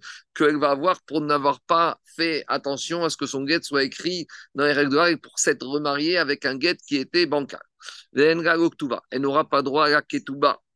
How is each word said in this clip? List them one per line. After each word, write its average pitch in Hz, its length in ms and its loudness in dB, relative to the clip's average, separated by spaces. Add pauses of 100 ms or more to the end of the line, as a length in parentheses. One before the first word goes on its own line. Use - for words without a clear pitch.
(360)
qu'elle 151 220 4
va 143 140 2
avoir 165 320 0
pour 151 180 -4
n'avoir 143 400 0
pas 165 380 0 (160)
fait 160 320 -2
attention 139 560 -4
à 160 60 0
ce - 80 -6
que 143 80 -4
son 135 180 -6
guet 165 200 0
soit 139 200 0
écrit 165 440 -6 (280)
dans 139 100 0
les 147 80 2
règles 143 180 2
de 139 60 2
l'art 170 100 4
et 165 100 2
pour - 220 -12
s'être 135 260 0
remariée 147 520 -2
avec 143 280 -2
un 135 120 -4
guet 170 200 -2 (100)
qui 143 100 -2
était 170 280 0
bancal. 143 360 -4 (500)
Venra 165 440 2
l'oktuba. 156 540 0
Elle 131 120 -4
n'aura 139 280 0
pas 143 140 2
droit 143 240 2
à - 20 2
la 147 140 4
ketuba, 139 580 -2 (140)